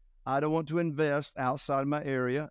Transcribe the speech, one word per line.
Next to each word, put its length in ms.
I 140
don't 100
want 180
to 120
invest 580
outside 480
my 160
area. 480